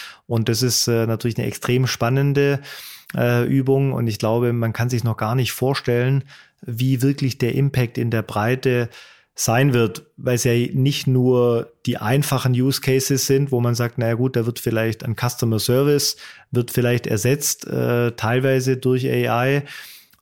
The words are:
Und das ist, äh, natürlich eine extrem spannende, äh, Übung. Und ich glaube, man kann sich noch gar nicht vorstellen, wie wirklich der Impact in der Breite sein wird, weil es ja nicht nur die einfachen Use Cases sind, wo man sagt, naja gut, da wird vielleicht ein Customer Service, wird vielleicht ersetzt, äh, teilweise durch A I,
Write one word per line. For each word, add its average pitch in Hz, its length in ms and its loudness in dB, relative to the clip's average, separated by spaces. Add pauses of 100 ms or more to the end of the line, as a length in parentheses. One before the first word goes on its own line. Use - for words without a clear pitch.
(260)
Und 113 220 0
das 117 140 0
ist, 123 260 0
äh, 113 180 2
natürlich 113 320 -2
eine 120 80 -2
extrem 123 400 0
spannende, 139 760 0 (560)
äh, 120 300 2
Übung. 135 460 2
Und 123 160 -2
ich 104 100 -4
glaube, 120 340 2
man 117 200 -2
kann 120 180 -2
sich 120 140 -2
noch 113 120 0
gar 113 200 -2
nicht 123 160 0
vorstellen, 131 720 0 (380)
wie 127 380 0
wirklich 139 380 0
der 123 160 0
Impact 131 420 0
in 120 140 -2
der 110 120 0
Breite 123 680 0 (460)
sein 131 380 2
wird, 117 340 0 (100)
weil 127 180 0
es 120 100 -2
ja 123 80 4
nicht 131 540 0
nur 123 680 2 (140)
die 120 120 -2
einfachen 131 540 0
Use 127 280 0
Cases 131 460 0
sind, 139 260 2
wo 120 80 2
man 120 160 0
sagt, 120 220 -2
naja 117 160 0
gut, 127 220 -2
da 117 100 0
wird 117 120 -4
vielleicht 113 460 -2
ein 113 120 -4
Customer 117 440 -2
Service, 139 560 2 (340)
wird 120 200 0
vielleicht 120 360 0
ersetzt, 123 600 -2
äh, 120 460 0
teilweise 131 640 0
durch 127 320 0
A 120 380 0
I, 139 160 0 (600)